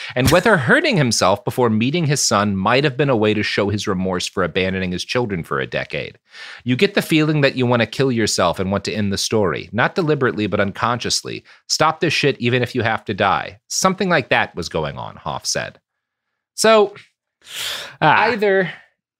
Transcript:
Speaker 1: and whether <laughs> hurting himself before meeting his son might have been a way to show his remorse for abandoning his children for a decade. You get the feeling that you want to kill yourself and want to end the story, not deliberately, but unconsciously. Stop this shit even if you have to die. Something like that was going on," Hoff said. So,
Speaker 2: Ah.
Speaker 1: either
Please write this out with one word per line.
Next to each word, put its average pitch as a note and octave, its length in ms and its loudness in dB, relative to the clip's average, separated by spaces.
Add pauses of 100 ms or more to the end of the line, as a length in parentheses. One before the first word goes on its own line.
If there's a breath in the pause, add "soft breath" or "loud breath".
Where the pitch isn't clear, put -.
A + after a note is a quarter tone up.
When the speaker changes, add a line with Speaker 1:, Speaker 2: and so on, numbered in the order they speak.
(140)
Speaker 1:
and B2 160 0
whether F#3+ 260 4
<laughs> B2 120 0
hurting C#4 280 2
himself G#2+ 480 2
before B2 240 0
meeting C3 380 0
his C#3+ 180 0
son G#2 320 2
might A#2 280 2
have C3+ 120 -2
been C#3+ 140 2
a B2 60 2
way G#2+ 180 2
to G#2 80 0
show G2+ 280 -2
his G2+ 180 -4
remorse F#2 400 -2
for F#2+ 160 -2
abandoning F#2 480 -2
his F2 120 -6
children G2+ 380 -2
for C#2+ 160 -4
a C2 80 -4
decade. C2+ 500 -8 (460 loud breath)
You B2 140 0
get G3 180 0
the G#3 80 0
feeling D#3 380 2
that C3+ 160 2
you B2 100 0
want A#2+ 160 2
to A2 40 2
kill C3+ 260 0
yourself G2 480 0
and F#2+ 100 -4
want G2 140 -2
to - 100 -6
end G2+ 180 -2
the F#2+ 60 -2
story, D#2+ 540 -2
not B2+ 240 0
deliberately, C3 500 0
but G2+ 140 0
unconsciously. G2 840 -4 (240 soft breath)
Stop - 320 0
this E3 140 0
shit - 260 0
even A#2+ 240 2
if A#2+ 100 -4
you A#2+ 100 -2
have A2 240 -2
to G#2+ 80 -4
die. F#2 520 0
Something F#3+ 420 -2
like E3 200 0
that A2+ 260 0
was E2+ 140 -8
going D2 280 -4
on," A1 200 -12
Hoff C2+ 280 -10
said. A1 360 -6 (720)
So, G#3+ 400 4 (1040 loud breath)
Speaker 2:
Ah. C#3 280 6
Speaker 1:
either G3 440 0 (480 loud breath)